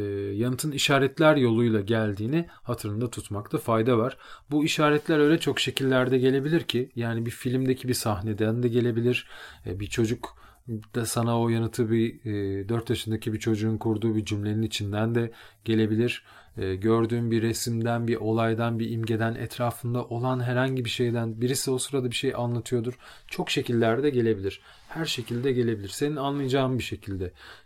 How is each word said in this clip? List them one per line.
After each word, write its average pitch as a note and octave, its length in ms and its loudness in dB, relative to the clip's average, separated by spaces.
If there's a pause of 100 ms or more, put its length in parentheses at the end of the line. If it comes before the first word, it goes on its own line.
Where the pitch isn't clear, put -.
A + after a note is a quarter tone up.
(360)
yanıtın B2+ 360 -2
işaretler C#3+ 640 4
yoluyla A#2 460 4
geldiğini A2 680 0
hatırında A2+ 600 -6
tutmakta G#2+ 480 -6
fayda A2+ 400 2
var. A#2 200 0 (340)
Bu D3 140 2
işaretler D3+ 540 2
öyle D3+ 200 6
çok C#3 200 0
şekillerde C3 580 2
gelebilir C3+ 460 2
ki, B2 320 -2
yani A#2 300 -4
bir A#2+ 60 -4
filmdeki B2+ 560 -2
bir B2+ 60 0
sahneden A2 680 0
de A#2+ 40 2
gelebilir, A#2 600 0 (380)
e, G2 140 -6
bir G2+ 80 -6
çocuk - 480 -2 (600)
da A#2 100 -2
sana A#2 360 0
o A#2 80 2
yanıtı A2+ 420 0
bir, A2+ 340 0
e, G2 440 -4
dört A#2 200 -2
yaşındaki A2 440 -2
bir G#2 60 -4
çocuğun A2 380 0
kurduğu A2 380 0
bir G#2 100 0
cümlenin G#2 360 -2
içinden A2 540 -2
de A#2 160 0 (340)
gelebilir. A2 580 2 (340)
E, F#2+ 180 -2
gördüğün A2+ 560 2
bir A2+ 100 4
resimden, A#2 640 0
bir A#2 80 2
olaydan, A2+ 640 0
bir A2+ 100 -2
imgeden, A2+ 460 -2
etrafında A#2+ 720 -4
olan B2 380 -2
herhangi B2+ 420 0
bir A#2 40 -4
şeyden, A#2 520 -2
birisi C3 300 0
o B2+ 60 2
sırada B2+ 340 -2
bir A#2+ 40 -8
şey C3+ 200 -2
anlatıyordur. A#2+ 580 -2 (340)
Çok - 220 -6
şekillerde A#2+ 600 2
gelebilir. A2 520 0 (260)
Her D#3+ 180 -4
şekilde B2 460 -2
gelebilir. A2+ 380 0
Senin D3 260 -2
anlayacağın C3+ 640 0
bir A2+ 60 -2
şekilde, F#2+ 500 -6 (320)